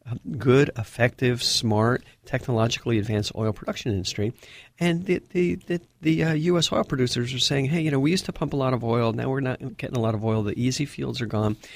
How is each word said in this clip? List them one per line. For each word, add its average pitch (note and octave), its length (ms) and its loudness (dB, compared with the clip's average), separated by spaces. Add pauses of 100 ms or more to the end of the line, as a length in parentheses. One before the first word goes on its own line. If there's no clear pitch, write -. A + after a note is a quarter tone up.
uh, A#2+ 60 -6 (220)
good, B2+ 400 6
effective, B2 680 0
smart, A2+ 600 2 (180)
technologically A#2 760 0
advanced G#2+ 360 0
oil A2 160 0
production - 400 -6
industry. G2+ 400 -2 (480)
And E3+ 260 0
the, F#3 160 0 (100)
the, F3+ 240 0
the, F3+ 260 -6 (180)
the, D#3+ 240 2
uh, D#3+ 120 2
U E3+ 220 2
S D#3+ 140 0
oil G#3+ 140 0
producers B2+ 480 -2
are B2+ 60 -6
saying, C#3 260 0
"Hey, D#3+ 160 0
you D#3 100 0
know, C#3 80 2
we D3 120 2
used F#3 160 0
to F#3 40 -6
pump D3+ 220 -4
a - 20 -2
lot C3 180 2
of A#2 80 0
oil. A#2 300 2
Now A#2+ 180 -2
we're C3+ 120 -2
not B2+ 340 -4
getting C3+ 220 -6
a A#2 40 2
lot A2 140 2
of G#2 80 -4
oil. A2 180 2
The G2+ 160 -2
easy B2+ 280 0
fields B2+ 340 -6
are A#2+ 60 -4
gone. G#2+ 320 0 (180)